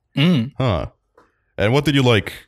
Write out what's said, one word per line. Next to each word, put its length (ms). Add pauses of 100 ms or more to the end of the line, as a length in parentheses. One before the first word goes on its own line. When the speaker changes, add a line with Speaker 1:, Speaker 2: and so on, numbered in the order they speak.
(160)
Speaker 1:
Mm. 420
Speaker 2:
Huh. 280 (680)
And 160
what 120
did 100
you, 80
like, 300 (160)